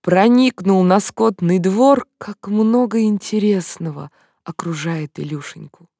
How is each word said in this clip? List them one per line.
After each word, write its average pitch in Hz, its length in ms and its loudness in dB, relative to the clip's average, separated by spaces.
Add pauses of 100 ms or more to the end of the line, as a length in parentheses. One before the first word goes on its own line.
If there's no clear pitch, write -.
проникнул 196 800 2
на 185 160 4
скотный 185 600 0
двор, 233 480 2 (100)
как - 300 -16
много 220 560 0
интересного 190 1080 -2 (320)
окружает 160 760 -8
Илюшеньку. 147 680 -14 (120)